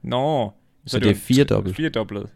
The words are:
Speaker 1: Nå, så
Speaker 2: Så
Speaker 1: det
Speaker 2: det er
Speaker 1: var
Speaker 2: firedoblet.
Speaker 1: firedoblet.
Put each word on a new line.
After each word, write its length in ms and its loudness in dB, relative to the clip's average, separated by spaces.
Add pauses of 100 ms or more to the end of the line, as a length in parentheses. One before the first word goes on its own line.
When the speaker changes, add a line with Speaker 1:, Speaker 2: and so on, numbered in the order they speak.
Speaker 1:
Nå, 500 -2 (340)
så 40 -12
Speaker 2:
Så 80 -2
Speaker 1:
det 60 0
Speaker 2:
det 60 6
er 40 4
Speaker 1:
var 40 -6
Speaker 2:
firedoblet. 580 2
Speaker 1:
firedoblet. 600 -4